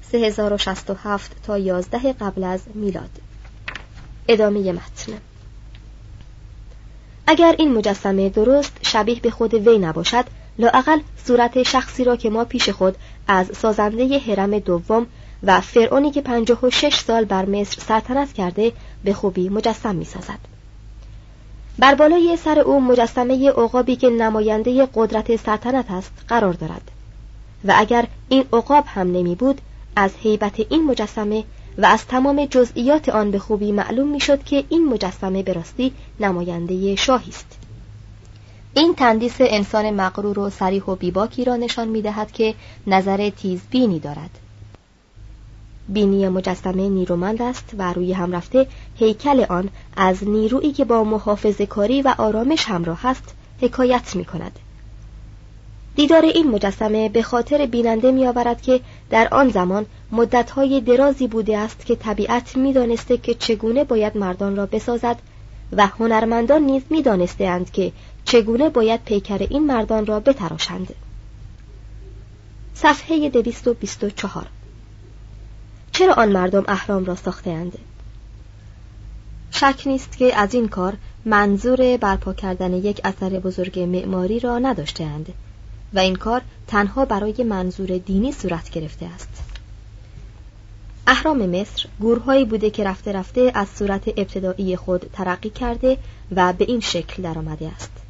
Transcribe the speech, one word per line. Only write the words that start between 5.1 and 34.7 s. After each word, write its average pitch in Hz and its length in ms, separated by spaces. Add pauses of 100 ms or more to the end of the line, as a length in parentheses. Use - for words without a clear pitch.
اگر 330 320
این 302 160
مجسمه 196 540
درست 247 540
شبیه 233 380
به 233 100
خود 226 240
وی 226 240
نباشد، 170 460 (340)
لااقل 254 400 (260)
صورت 240 380
شخصی 254 420
را 240 120
که 233 140
ما 220 140
پیش 240 240
خود 190 280 (320)
از 185 180
سازنده 220 720
هرم 202 400
دوم 196 480 (360)
و 185 180
فرعونی 247 500
که 285 100
پنجاه 233 460
و 247 40
شش 285 300
سال 226 240
بر 190 200
مصر 196 360
سلطنت 254 520
کرده 202 400 (320)
به 196 80
خوبی 185 360
مجسم 214 460
می‌سازد. - 440 (1400)
بر 269 160
بالای 330 420
سر 311 220
او 277 220
مجسمه 254 680
عقابی 247 460
که 254 140
نماینده 220 840
قدرت 220 420
سلطنت 240 540
است 185 220 (160)
قرار 220 240
دارد 165 380 (760)
و 196 120
اگر 233 300 (220)
این 262 240
عقاب 277 340
هم 185 260
نمی 175 220
بود، 269 260 (380)
از 196 200
هیبت 214 500
این 311 180
مجسمه 220 580 (340)
و 208 80
از 208 200
تمام 285 380
جزئیات 262 640
آن 208 220
به 196 80
خوبی 208 340
معلوم 226 360
می‌شد 285 360
که 277 240
این 320 200